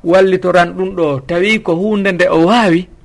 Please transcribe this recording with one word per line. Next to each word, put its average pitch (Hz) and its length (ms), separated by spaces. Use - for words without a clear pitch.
wallitoran 180 720
ɗum 185 200
ɗo, 147 320
tawi 202 360
ko 170 120
hunde 196 360
nde 180 160
o 165 200
wawi 190 420